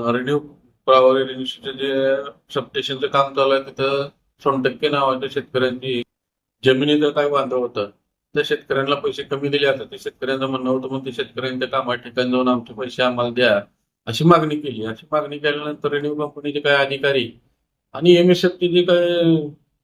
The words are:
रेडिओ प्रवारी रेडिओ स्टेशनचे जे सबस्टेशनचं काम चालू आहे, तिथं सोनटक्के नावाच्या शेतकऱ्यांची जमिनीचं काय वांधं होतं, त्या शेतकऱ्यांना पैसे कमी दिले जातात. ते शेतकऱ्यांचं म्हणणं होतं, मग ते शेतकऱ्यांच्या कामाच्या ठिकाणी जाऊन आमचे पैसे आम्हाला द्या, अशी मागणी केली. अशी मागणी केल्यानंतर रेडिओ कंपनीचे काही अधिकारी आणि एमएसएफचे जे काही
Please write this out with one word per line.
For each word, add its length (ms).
रेडिओ 280
प्रवारी 380
रेडिओ 220
स्टेशनचे 420
जे 280
सबस्टेशनचं 540
काम 260
चालू 200
आहे, 80
तिथं 460
सोनटक्के 460
नावाच्या 440
शेतकऱ्यांची 680
जमिनीचं 440
काय 200
वांधं 260
होतं, 340
त्या 120
शेतकऱ्यांना 500
पैसे 280
कमी 240
दिले 180
जातात. 200
ते 120
शेतकऱ्यांचं 500
म्हणणं 220
होतं, 200
मग 160
ते 60
शेतकऱ्यांच्या 560
कामाच्या 420
ठिकाणी 220
जाऊन 160
आमचे 260
पैसे 300
आम्हाला 280
द्या, 300
अशी 180
मागणी 320
केली. 300
अशी 260
मागणी 260
केल्यानंतर 540
रेडिओ 240
कंपनीचे 440
काही 260
अधिकारी 540
आणि 220
एमएसएफचे 520
जे 140
काही 560